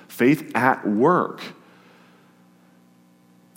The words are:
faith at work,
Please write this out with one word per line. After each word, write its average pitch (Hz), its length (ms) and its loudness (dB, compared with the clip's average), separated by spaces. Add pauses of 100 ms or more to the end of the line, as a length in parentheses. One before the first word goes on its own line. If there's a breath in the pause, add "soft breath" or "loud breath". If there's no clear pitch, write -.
faith 151 480 0
at 120 320 0
work, 123 540 0 (2250 soft breath)